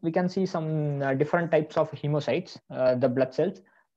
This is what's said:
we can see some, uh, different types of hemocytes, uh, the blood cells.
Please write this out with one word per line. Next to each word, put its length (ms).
we 80
can 180
see 180
some, 560
uh, 100
different 380
types 260
of 140
hemocytes, 680
uh, 240
the 140
blood 260
cells. 260